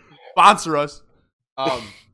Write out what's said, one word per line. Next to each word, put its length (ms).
Sponsor 460
us. 240
Um, 260